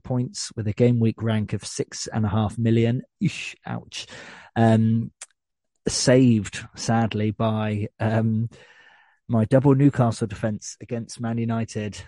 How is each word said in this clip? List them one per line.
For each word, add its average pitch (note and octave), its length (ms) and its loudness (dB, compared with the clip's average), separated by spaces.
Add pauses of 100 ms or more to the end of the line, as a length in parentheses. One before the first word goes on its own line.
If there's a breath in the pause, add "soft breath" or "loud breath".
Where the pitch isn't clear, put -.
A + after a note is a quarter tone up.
points - 500 -6
with G#2 140 -4
a G#2 40 -2
game A#2+ 280 4
week A2 200 2
rank A2 320 -2
of - 120 -6
six - 420 -10
and A2 180 -2
a G#2 40 0
half G#2+ 280 -2
million. A#2 460 2 (180)
Eesh, - 360 -4 (100)
ouch. - 400 -10 (480 loud breath)
Um, A2+ 560 2 (800)
saved, B2 760 2 (120)
sadly, G#2+ 560 -2
by, G#2+ 560 -2 (100)
um, A2 520 0 (760 loud breath)
my A2 200 2
double C3+ 280 4
Newcastle B2 540 2
defense - 520 -6
against A#2 400 -10
Man A#2 180 -4
United, A2+ 680 -4